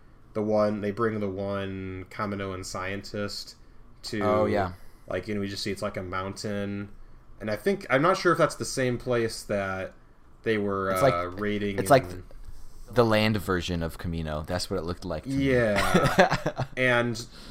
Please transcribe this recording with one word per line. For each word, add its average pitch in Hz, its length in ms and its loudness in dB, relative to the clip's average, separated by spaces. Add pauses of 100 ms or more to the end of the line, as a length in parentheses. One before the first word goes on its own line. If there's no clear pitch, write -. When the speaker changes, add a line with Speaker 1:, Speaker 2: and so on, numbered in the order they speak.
(340)
Speaker 1:
the 107 80 -2
one, 107 400 2
they 104 100 0
bring 110 280 0
the 101 100 -2
one 95 800 -6
Kaminoan 98 560 -6
scientist 101 880 -8 (480)
to. 107 180 -4
Speaker 2:
Oh, 107 240 2
yeah. 101 260 0 (360)
Speaker 1:
Like, 92 200 -4
and 104 120 -4
we 101 80 -4
just 98 160 -8
see 104 80 -2
it's, 92 120 -6
like, 101 140 -4
a 98 60 -6
mountain. 101 840 -6 (500)
And 107 120 -4
I 104 40 0
think, 196 360 0
I'm 135 100 6
not 180 160 4
sure 180 140 4
if 156 80 4
that's 147 160 4
the 120 100 -6
same 127 320 0
place 117 460 -2
that 95 500 -2 (480)
they 110 160 2
were, 98 340 0
Speaker 2:
It's 92 120 2
Speaker 1:
uh, 135 80 8
Speaker 2:
like, 90 280 -2
Speaker 1:
raiding 104 380 -2
Speaker 2:
it's 95 140 -2
like 131 120 10
Speaker 1:
in 90 60 -10
Speaker 2:
th-, 90 120 -10 (720)
the 120 100 6
land 110 340 6
version 87 460 0
of 80 140 -4
Kamino. 78 500 -4
That's 90 220 -4
what 95 80 -2
it 78 60 -4
looked 87 220 -6
like 87 180 -6
to 131 60 -8
me. 135 220 2
Speaker 1:
Yeah. 127 1160 4
Speaker 2:
<laughs> - 80 -14
Speaker 1:
And 120 480 2 (260)